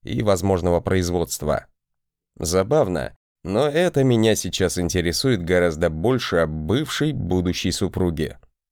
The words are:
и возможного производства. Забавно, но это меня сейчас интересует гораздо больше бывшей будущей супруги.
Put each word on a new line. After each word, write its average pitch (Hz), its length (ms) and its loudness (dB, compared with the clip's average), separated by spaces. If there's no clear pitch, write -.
и 120 200 -4
возможного 90 580 2
производства. 87 840 -2
Забавно, 92 760 0
но 107 220 0
это 151 380 2
меня 113 320 4
сейчас 92 420 -2
интересует 87 680 0
гораздо 87 460 2
больше 87 560 0
бывшей 107 640 -2
будущей 90 600 -2
супруги. 85 680 -2